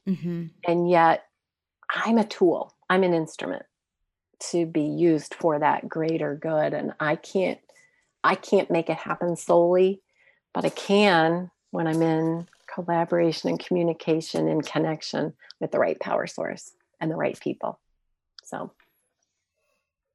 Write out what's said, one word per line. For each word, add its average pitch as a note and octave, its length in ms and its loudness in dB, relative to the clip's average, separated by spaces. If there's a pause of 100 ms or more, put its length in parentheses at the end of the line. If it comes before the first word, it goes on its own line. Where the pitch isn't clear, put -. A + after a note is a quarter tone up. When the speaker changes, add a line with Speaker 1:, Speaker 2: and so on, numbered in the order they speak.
Speaker 1:
Mm-hmm. E3+ 380 -6 (200)
Speaker 2:
and F3 240 2
yet E3 360 4 (640)
I'm - 260 -2
a G#3+ 80 2
tool. - 500 0 (140)
I'm F#3 160 2
an F3 80 2
instrument D#3+ 520 -4 (840)
to E3+ 140 0
be D#3+ 180 -2
used D3+ 520 2
for D3+ 240 0
that D3 320 0
greater D#3+ 440 -2
good. D3+ 380 -2
And D3 280 -6
I D#3 160 0
can't, - 440 -4 (640)
I E3 100 4
can't - 360 0
make E3 180 0
it D#3+ 80 -2
happen E3+ 400 -4
solely, F3+ 640 4 (540)
but F3 100 -2
I D#3+ 60 0
can F3+ 800 2 (200)
when E3+ 160 -4
I'm D#3+ 140 0
in E3 480 0 (260)
collaboration E3+ 760 0
and E3 100 -2
communication E3 920 -2
and D#3 180 -2
connection D#3 680 -4 (280)
with - 100 -6
the - 80 -2
right E2+ 200 0
power - 280 -2
source - 460 -10 (280)
and D#3+ 100 -4
the E3 60 -6
right D3+ 240 -4
people. - 380 -8 (680)
So - 280 -12 (1400)